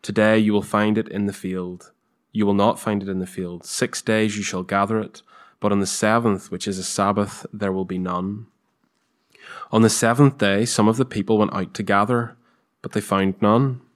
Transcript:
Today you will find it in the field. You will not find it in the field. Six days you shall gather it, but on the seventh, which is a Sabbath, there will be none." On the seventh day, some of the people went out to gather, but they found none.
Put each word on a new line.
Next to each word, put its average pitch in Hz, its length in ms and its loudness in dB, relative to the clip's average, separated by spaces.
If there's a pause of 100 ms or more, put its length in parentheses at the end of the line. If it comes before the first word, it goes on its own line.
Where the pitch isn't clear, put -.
Today 110 360 2
you 107 140 2
will 104 100 2
find 107 340 0
it 110 120 -4
in 101 180 -4
the 98 60 -4
field. 90 580 -10 (420)
You 107 140 2
will 101 80 4
not 101 240 4
find 104 240 -2
it 98 60 -8
in 95 100 -6
the 90 80 -6
field. 87 380 -10
Six - 360 -4
days 107 360 0
you 104 80 -6
shall 92 180 -6
gather 101 380 0
it, - 220 -12 (360)
but 104 140 0
on 101 80 2
the 95 60 0
seventh, 110 680 0
which 92 160 -8
is 95 100 -4
a 92 60 -8
Sabbath, 101 680 -2
there 104 200 -4
will 95 140 -2
be 92 120 -6
none." 92 480 -6 (1300)
On 113 100 6
the 110 80 8
seventh 131 480 4
day, 101 260 2
some 110 220 2
of 110 120 2
the 131 60 2
people 107 340 0
went 104 140 2
out 92 220 -6
to - 80 -8
gather, 107 540 0 (460)
but - 100 -12
they 107 80 -2
found 98 400 0
none. 123 400 2 (160)